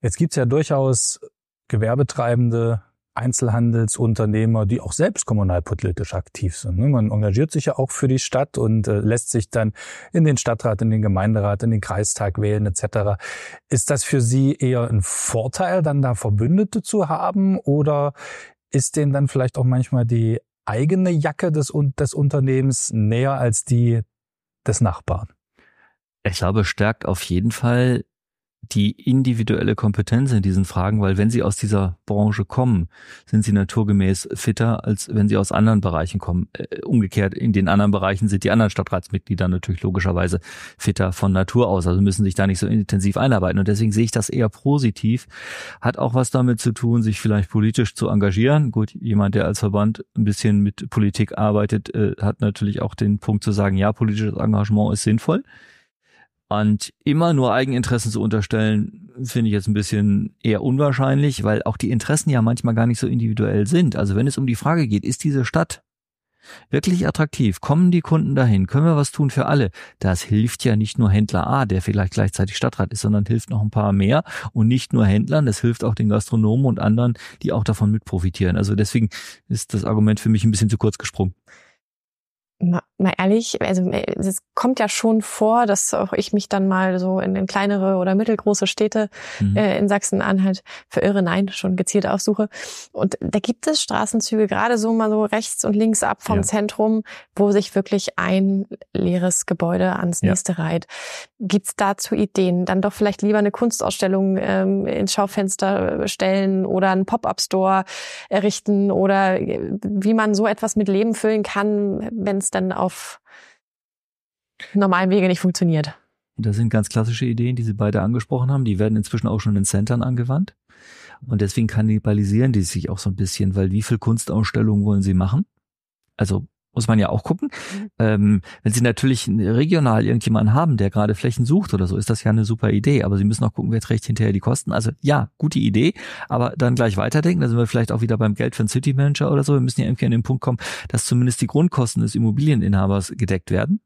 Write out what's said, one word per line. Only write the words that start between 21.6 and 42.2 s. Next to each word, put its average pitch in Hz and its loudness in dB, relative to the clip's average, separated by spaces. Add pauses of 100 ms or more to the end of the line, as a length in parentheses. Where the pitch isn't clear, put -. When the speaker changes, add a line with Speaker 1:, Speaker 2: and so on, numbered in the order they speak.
Speaker 1:
Un-, 147 0
des 139 0
Unternehmens 135 0
näher 117 2
als 123 0
die 117 2 (640)
des 107 0
Nachbarn? 95 -2 (960)
Speaker 2:
Ich 92 -2
glaube, 98 0
stärkt - -2
auf - -2
jeden 92 0
Fall 123 0 (680)
die 104 2
individuelle 117 0
Kompetenz 117 0
in 104 2
diesen 95 2
Fragen, 101 0
weil 98 2
wenn 104 2
Sie 117 0
aus 104 0
dieser 98 0
Branche 104 0
kommen, 113 0 (360)
sind 110 0
Sie 107 0
naturgemäß 98 0
fitter, 113 -2
als - -4
wenn 104 4
Sie 101 2
aus 101 0
anderen 107 4
Bereichen 85 -2
kommen. 90 -2
Äh, - -10
umgekehrt, 101 0
in 117 0
den 95 2
anderen 101 4
Bereichen 98 0
sind 98 0
die 101 2
anderen 107 4
Stadtratsmitglieder 92 -4
natürlich 90 -2
logischerweise 90 0 (380)
fitter 92 0
von 98 0
Natur 95 2
aus, 90 0
also 90 2
müssen 98 2